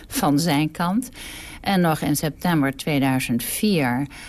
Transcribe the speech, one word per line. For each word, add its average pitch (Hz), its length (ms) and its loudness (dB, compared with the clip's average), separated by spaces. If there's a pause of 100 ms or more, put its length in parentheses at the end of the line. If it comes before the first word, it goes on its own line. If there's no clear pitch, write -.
van 143 320 2
zijn 151 320 2
kant. 185 380 -2 (520)
En 190 200 2
nog 160 200 2
in 147 160 0
september 147 600 0
tweeduizend 131 680 0
vier, 143 600 0 (220)